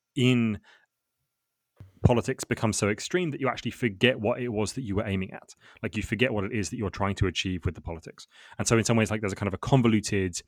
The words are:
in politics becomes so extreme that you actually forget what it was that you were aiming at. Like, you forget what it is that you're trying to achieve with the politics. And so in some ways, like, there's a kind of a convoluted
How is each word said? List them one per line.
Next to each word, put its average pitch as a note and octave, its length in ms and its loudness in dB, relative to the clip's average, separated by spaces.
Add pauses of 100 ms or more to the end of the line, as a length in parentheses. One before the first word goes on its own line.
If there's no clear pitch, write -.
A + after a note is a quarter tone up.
(140)
in A#2+ 460 2 (1400)
politics B2 400 4
becomes A2 320 0
so G#2 120 0
extreme E3 420 -2
that C3+ 100 -8
you B2+ 80 -2
actually A#2+ 240 -6
forget A#2+ 460 0
what A2+ 220 -2
it B2 80 -4
was G#2 240 -2
that - 100 -8
you G2+ 140 -4
were A2 100 -2
aiming F#2+ 260 -4
at. - 220 -18 (280)
Like, A2 140 -6
you G#2 60 -4
forget A#2+ 300 0
what G#2 120 -2
it G#2+ 80 -6
is G#2+ 180 -4
that - 60 -10
you're G2+ 120 -2
trying G2 280 -2
to G2 100 2
achieve F#2 380 -4
with E2 100 -2
the D#2 60 -18
politics. - 460 -14 (320)
And G#2 80 -2
so A#2 120 6
in G#2+ 60 2
some A#2 120 2
ways, A2 140 4
like, A2 100 -2
there's G2+ 120 -2
a F#2+ 40 -6
kind G2+ 120 -2
of F#2 60 -6
a - 40 -6
convoluted G#2+ 880 2